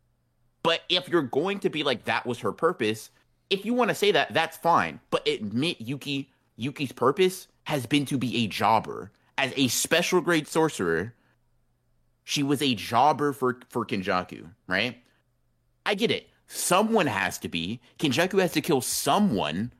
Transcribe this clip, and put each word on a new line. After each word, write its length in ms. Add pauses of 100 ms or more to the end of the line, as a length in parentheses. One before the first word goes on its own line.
(600)
but 260
if 220
you're 140
going 380
to 80
be 140
like, 220
"That 200
was 140
her 120
purpose," 580 (400)
if 160
you 80
wanna 220
say 160
that, 220
that's 220
fine. 440 (100)
But 180
admit 540
Yuki, 500 (240)
Yuki's 360
purpose 560 (160)
has 220
been 200
to 120
be 260
a 40
jobber. 640 (260)
As 200
a 100
special 540
grade 260
sorcerer, 680 (1080)
she 200
was 180
a 140
jobber 580
for, 260 (100)
for 160
Kenjaku, 640 (200)
right? 340 (840)
I 100
get 160
it. 180 (180)
Someone 600
has 320
to 100
be. 320 (180)
Kenjaku 400
has 140
to 80
kill 180
someone 1000